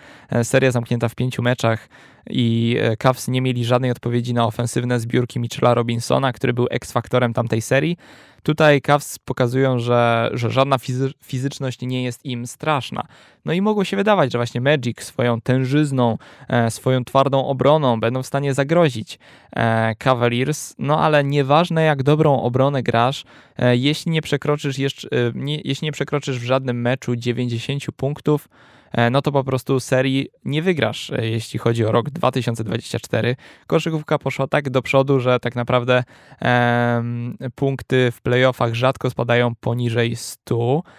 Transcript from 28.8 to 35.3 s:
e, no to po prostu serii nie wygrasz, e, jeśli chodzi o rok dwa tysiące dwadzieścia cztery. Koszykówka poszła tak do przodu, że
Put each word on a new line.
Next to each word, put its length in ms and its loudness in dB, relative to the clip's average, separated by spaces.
e, 180 2
no 120 2
to 100 -2
po 120 0
prostu 360 -2
serii 480 0
nie 180 -2
wygrasz, 480 -2
e, 180 -4
jeśli 300 -6
chodzi 260 0
o 80 0
rok 180 -2
dwa 200 -2
tysiące 340 -4
dwadzieścia 340 -6
cztery. 380 -2
Koszykówka 520 0
poszła 280 -4
tak 240 -2
do 120 0
przodu, 380 2
że 200 2